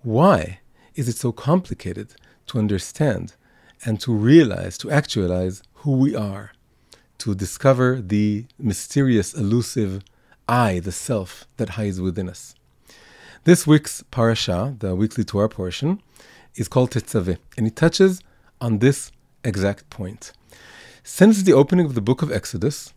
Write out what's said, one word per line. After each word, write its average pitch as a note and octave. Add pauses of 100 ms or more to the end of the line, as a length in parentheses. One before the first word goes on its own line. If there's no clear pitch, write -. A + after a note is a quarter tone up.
Why A2+ (360)
is B2
it A#2
so B2+
complicated A2+ (340)
to B2+
understand G2+ (520)
and A2
to B2
realize, G#2+
to -
actualize F#2 (140)
who C#3+
we C3
are, G2+ (640)
to G#2
discover B2+
the G#2 (140)
mysterious, A#2+
elusive G#2 (460)
I, A2+
the F2+
self - (100)
that G#2+
hides F#2+
within F#2
us? - (920)
This E3+
week's D3+
parasha, A2+
the F#2+
weekly G#2+
Torah G#2
portion, C3+ (540)
is A2+
called B2+
Tetzaveh, F#2+ (180)
and A2
it -
touches F#3 (400)
on A2+
this C3+ (320)
exact G2
point. G2 (720)
Since G3+
the F3+
opening D#3+
of C3+
the A2+
book A#2+
of C3+
Exodus A2